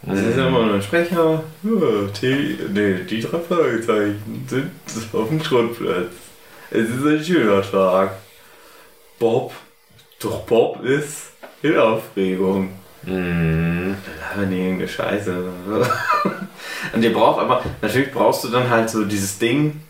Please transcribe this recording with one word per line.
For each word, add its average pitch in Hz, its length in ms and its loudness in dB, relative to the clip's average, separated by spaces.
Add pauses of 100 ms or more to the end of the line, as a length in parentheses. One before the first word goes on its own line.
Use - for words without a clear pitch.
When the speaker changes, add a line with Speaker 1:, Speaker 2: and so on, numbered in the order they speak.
Speaker 1:
Das 95 180 -2
ist 113 160 2
Speaker 2:
Mhm. 131 40 2
Speaker 1:
ja 135 80 2
immer 123 160 4
nur 104 120 2
ein 98 60 0
Sprecher. 165 640 2 (200)
Ja, 214 80 0 (500)
die, 135 360 0 (160)
nee, 101 300 2
die 110 180 -4
drei 170 180 -4
Fragezeichen 113 1080 0
sind 139 220 -2 (420)
auf 104 160 -2
dem 156 140 0
Schrottplatz. 92 640 0 (640)
Es 113 180 0
ist 131 160 -2
ein 151 180 2
schöner 117 460 4
Tag. 95 440 4 (1040)
Bob, 117 340 0 (680)
doch 92 240 -4
Bob - 400 2
ist 143 480 -2 (300)
in 160 160 2
Aufregung. 98 920 0 (320)
Speaker 2:
Mhm. 87 920 0 (100)
Speaker 1:
Dann - 360 -10
haben 95 100 0
wir 92 60 0
irgendeine 92 320 -2
Scheiße. 92 540 -4 (240)
<laughs> - 240 2 (1000)
Und 113 100 2
ihr 113 100 4
braucht - 280 4
aber, 117 220 0 (180)
natürlich 135 300 0
brauchst 110 320 2
du 127 60 -4
dann 123 200 2
halt 113 200 4
so 110 140 0
dieses 98 360 -2
Ding 147 500 2